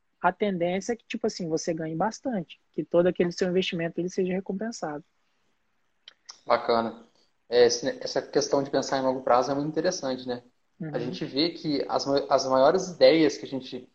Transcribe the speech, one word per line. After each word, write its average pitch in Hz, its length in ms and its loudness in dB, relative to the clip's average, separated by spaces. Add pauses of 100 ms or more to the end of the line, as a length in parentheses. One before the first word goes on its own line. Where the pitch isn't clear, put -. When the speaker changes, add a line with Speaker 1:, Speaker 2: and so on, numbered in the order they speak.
(220)
Speaker 1:
a 180 100 4
tendência 185 640 -2
é - 20 -10
que, - 120 -16
tipo 226 200 -4
assim, 196 220 -6
você 160 240 -2
ganhe 160 220 -6
bastante, 208 640 -4 (140)
que 165 120 -6
todo 175 220 4
aquele 180 240 0
seu 185 180 -2
investimento 175 500 -2
ele 175 100 -4
seja 185 240 -2
recompensado. 190 720 -6 (1400)
Speaker 2:
Bacana. 117 600 0 (440)
É, 120 160 8
esse, 117 220 0 (140)
essa - 200 -4
questão 143 420 0
de 139 60 -10
pensar 139 280 0
em 131 60 0
longo 131 180 0
prazo 127 300 4
é 139 40 -2
muito 143 140 -2
interessante, 139 580 -4
né? 123 160 -8 (360)
Speaker 1:
Uhum. 160 120 -8
Speaker 2:
A 131 80 -4
gente 123 260 -6
vê 147 260 0
que 143 380 -4
as 127 160 -2
ma-, 139 240 0
as 131 180 4
maiores 139 420 4
ideias 147 480 6
que - 80 -14
a - 20 -10
gente, 127 480 -10